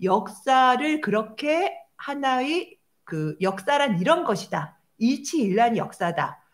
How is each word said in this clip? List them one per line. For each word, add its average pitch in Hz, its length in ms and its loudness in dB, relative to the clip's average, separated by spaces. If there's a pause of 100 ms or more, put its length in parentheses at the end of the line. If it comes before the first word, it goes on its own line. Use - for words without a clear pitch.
역사를 254 1000 2
그렇게 294 760 -2 (200)
하나의 277 800 -2 (280)
그 156 360 -6
역사란 196 600 0
이런 320 240 2
것이다. 180 540 -4 (200)
일치일란 233 800 2
역사다. 156 680 -4 (120)